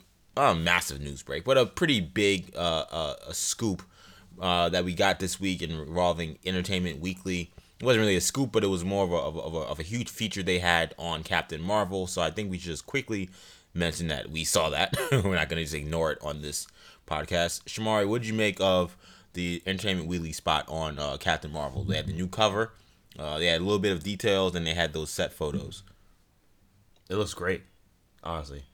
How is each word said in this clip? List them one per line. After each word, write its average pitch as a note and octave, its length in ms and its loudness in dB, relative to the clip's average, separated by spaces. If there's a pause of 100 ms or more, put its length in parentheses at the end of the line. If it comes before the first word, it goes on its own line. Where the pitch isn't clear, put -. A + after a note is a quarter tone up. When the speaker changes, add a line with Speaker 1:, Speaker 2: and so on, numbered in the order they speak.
(360)
Speaker 1:
not B2+ 200 6
a - 20 0
massive E2+ 420 2
news C#2+ 220 -8
break, D2 200 -6
but C3 140 4
a B2 80 8
pretty B2+ 380 2
big, G2 520 2
uh, D#2+ 360 0
uh, D2+ 240 -4 (140)
a D#2+ 40 -10
scoop, - 500 -2 (560)
uh, F2 300 4
that F2+ 160 2
we F2+ 80 -2
got F#2 280 2
this F#2+ 200 -4
week F#2 220 -2
involving E2 840 0
Entertainment F2+ 560 -2
Weekly. F2+ 500 -4 (280)
It A#2 80 -4
wasn't A#2 160 6
really G2+ 140 6
a E2+ 40 4
scoop, C3 320 0
but A2 100 4
it G2+ 40 2
was F#2 180 0
more G2 200 2
of F2 80 0
a, F2 40 2
of D#2 200 -2
a, D#2+ 40 -4
of E2 140 -6
a, D#2+ 40 -2
of D2+ 220 -4
a - 20 -8
huge A#2 280 -6
feature G2+ 320 -4
they F2+ 160 2
had E2+ 400 2
on D#2+ 240 -4
Captain D#2+ 400 -2
Marvel. F#2+ 440 0
So F2+ 140 -4
I D#2+ 100 2
think G2+ 200 -6
we F2+ 80 -4
should F2 140 -8
just D2 120 -8
quickly G#2+ 460 -4 (420)
mention E2+ 360 0
that C#2 220 -4
we D#2+ 140 -4
saw D#2+ 240 4
that. D2+ 260 0 (100)
<laughs> - 60 -6
We're G2 240 4
not D#2 140 2
gonna E2 140 -2
just D2 100 -4
ignore D#2 400 0
it - 80 -6
on D2 220 -8
this D2 240 -8 (400)
podcast. E2 580 0
Shamari, A2 420 2
what A#2 140 0
did A2 80 -6
you A2 60 -2
make G#2+ 260 2
of F#2 380 4 (340)
the F2 320 -4
Entertainment F#2+ 440 -2
Weekly E2 240 -4
spot D#2 360 0
on, D#2 300 -4
uh, C#2+ 180 -2
Captain D#2+ 340 -2
Marvel? D2 320 -4
They F#2+ 140 -2
had D2+ 100 -2
the - 60 -4
new F2+ 160 -4
cover. G#2+ 440 0 (460)
Uh, D2+ 200 -6
they E2+ 80 2
had E2 160 4
a - 20 0
little G2+ 140 4
bit G2 140 2
of E2 100 -2
details, F#2+ 520 2
and E2+ 120 -2
they D#2+ 80 0
had E2 180 0
those D#2 160 -4
set E2+ 240 -2
photos. - 500 -6 (1300)
Speaker 2:
It F#2 60 -4
looks G2+ 180 0
great, F2 300 -2 (600)
honestly. C#2+ 400 -8 (100)